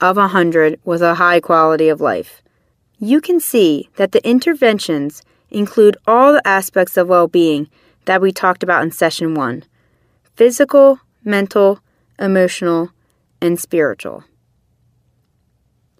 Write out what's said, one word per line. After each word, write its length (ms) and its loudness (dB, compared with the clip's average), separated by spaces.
of 160 0
a 100 2
hundred 560 0
with 180 -4
a 140 0
high 240 2
quality 480 0
of 140 -2
life. 380 -6
You 160 0
can 200 -2
see 560 0
that 160 -2
the 120 0
interventions 1000 -2
include 560 2
all 280 4
the 140 0
aspects 500 -2
of 100 0
well-being 600 0
that 160 0
we 100 2
talked 300 -4
about 220 0
in 80 -6
session 420 -4
one, 300 -6
physical, 640 4
mental, 560 0
emotional, 720 -2
and 180 -2
spiritual. 640 -6